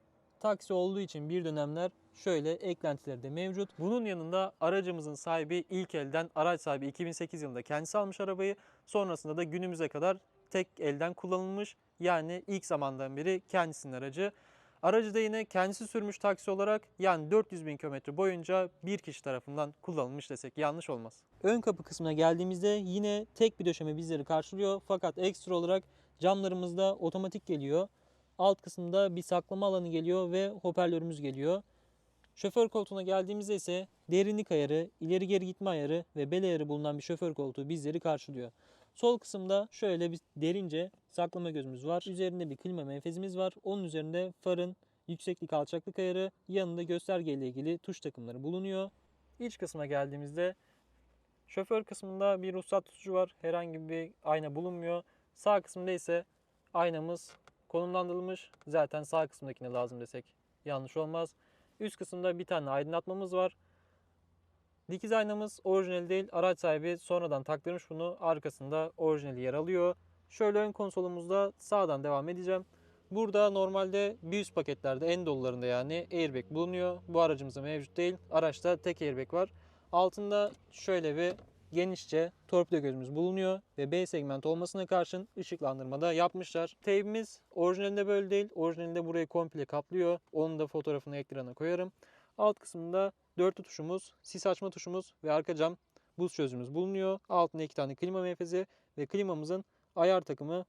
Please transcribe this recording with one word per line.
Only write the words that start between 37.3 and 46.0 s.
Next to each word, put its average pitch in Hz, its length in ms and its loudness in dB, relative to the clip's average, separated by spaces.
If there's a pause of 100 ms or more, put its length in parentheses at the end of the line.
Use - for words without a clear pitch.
koltuğu 139 340 -4
bizleri 156 320 -2
karşılıyor. 143 500 -2 (440)
Sol 240 240 4
kısımda 196 520 -2
şöyle 175 420 0
bir 170 80 -8 (160)
derince 170 540 -2 (200)
saklama 175 400 -2
gözümüz 135 360 -6
var. 175 220 0
Üzerinde 180 420 -2
bir 139 60 -8
klima 175 280 -6
menfezimiz 170 540 -6
var. 190 140 0 (100)
Onun 196 220 -2
üzerinde 160 560 -2
farın 180 360 0 (320)
yükseklik 170 440 -4
alçaklık 160 460 -2
ayarı, 185 320 0 (180)